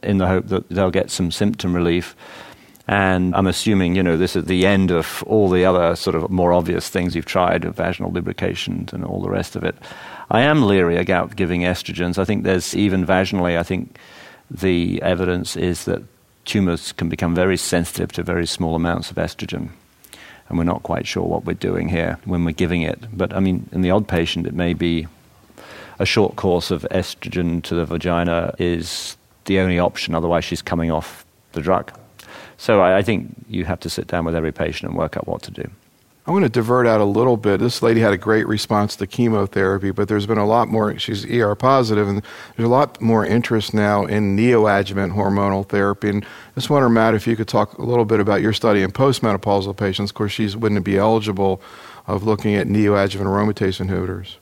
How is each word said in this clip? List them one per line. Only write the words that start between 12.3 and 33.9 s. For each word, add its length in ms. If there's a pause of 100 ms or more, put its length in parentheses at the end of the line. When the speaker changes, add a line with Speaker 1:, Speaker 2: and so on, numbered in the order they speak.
Speaker 1:
there's, 320
even 300
vaginally, 520
I 60
think 340 (520)
the 520
evidence 540
is 300
that 160 (420)
tumors 480
can 160
become 280
very 200
sensitive 580
to 100
very 240
small 280
amounts 360
of 60
estrogen. 520 (800)
And 80
we're 80
not 180
quite 240
sure 160
what 220
we're 80
doing 340
here 380
when 180
we're 80
giving 300
it. 180 (160)
But, 180
I 60
mean, 320
in 100
the 100
odd 160
patient, 400
it 60
may 200
be 340 (920)
a 60
short 300
course 360
of 200
estrogen 720
to 120
the 100
vagina 720
is 580 (300)
the 140
only 200
option, 360
otherwise 280
she's 180
coming 300
off 340 (280)
the 80
drug. 300 (680)
So 240
I, 180
I 20
think 340 (140)
you 160
have 160
to 80
sit 180